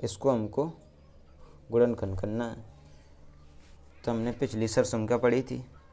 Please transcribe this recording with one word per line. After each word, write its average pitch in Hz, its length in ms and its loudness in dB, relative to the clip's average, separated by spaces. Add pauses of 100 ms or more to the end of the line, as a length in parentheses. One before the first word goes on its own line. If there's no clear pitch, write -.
इसको - 280 0
हमको 117 360 0 (1040)
गुणनखंड 113 480 2
करना 110 280 -2
है। 113 180 -10 (1400)
तो 120 60 -2
हमने 117 240 -2
पिछली 110 340 -2
सरसम 117 380 2
क्या 120 120 2
पढ़ी 123 240 4
थी, 127 160 -6 (340)